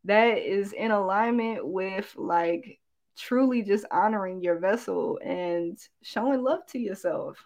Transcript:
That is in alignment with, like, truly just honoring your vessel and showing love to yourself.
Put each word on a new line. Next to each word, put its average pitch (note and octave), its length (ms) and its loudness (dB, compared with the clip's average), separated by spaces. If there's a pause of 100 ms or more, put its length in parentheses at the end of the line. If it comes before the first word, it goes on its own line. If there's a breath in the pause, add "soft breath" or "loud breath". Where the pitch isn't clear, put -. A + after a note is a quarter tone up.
That G#3+ 320 6
is G3 340 -2
in A3+ 200 -2
alignment G#3+ 760 0
with, F#3+ 480 -4
like, E3+ 640 -2 (380)
truly B3 440 2
just G3+ 300 0
honoring F#3 500 0
your F3 160 2
vessel F#3 640 0
and F3 560 -4 (240)
showing B3+ 420 -2
love D#4 240 0
to B3+ 120 -8
yourself. F#3 680 -4